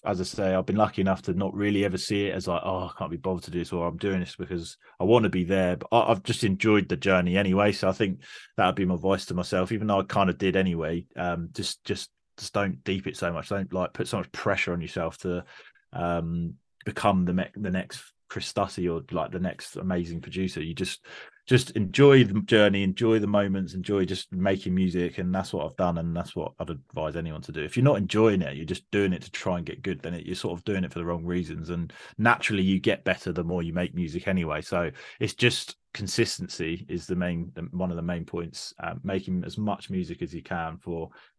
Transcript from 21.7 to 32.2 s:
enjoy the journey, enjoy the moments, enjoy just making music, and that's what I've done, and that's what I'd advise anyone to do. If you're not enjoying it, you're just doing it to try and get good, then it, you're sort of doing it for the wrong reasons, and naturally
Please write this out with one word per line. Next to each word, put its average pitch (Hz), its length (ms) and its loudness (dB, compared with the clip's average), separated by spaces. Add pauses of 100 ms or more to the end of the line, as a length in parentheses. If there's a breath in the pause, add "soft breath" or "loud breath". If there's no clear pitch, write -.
enjoy 127 500 8
the 104 200 2
journey, 101 420 6
enjoy 110 340 4
the 104 80 0
moments, 95 480 2
enjoy 95 300 0
just 92 280 -4
making 95 400 0
music, 90 460 2
and 90 160 0
that's 92 180 -2
what 78 140 -2
I've - 100 -10
done, 87 220 2
and 85 180 -2
that's 85 200 -6
what 78 240 -6
I'd 85 100 -6
advise 78 460 -6
anyone 80 260 -6
to - 80 -12
do. 78 100 -8
If 76 160 -6
you're 120 60 0
not 131 160 6
enjoying 104 420 4
it, 71 140 -4
you're 78 100 -8
just 90 280 -6
doing 101 200 4
it 85 100 -4
to - 100 -18
try 90 240 -4
and 85 100 -6
get - 160 -12
good, 87 180 -4
then 85 140 -8
it, 80 120 -10
you're 90 100 -6
sort 87 200 -6
of 85 80 -14
doing 95 200 -2
it 82 80 -6
for 85 80 -6
the 85 40 -4
wrong 85 200 -4
reasons, 82 460 -4
and 85 220 -4 (260 loud breath)
naturally 110 440 2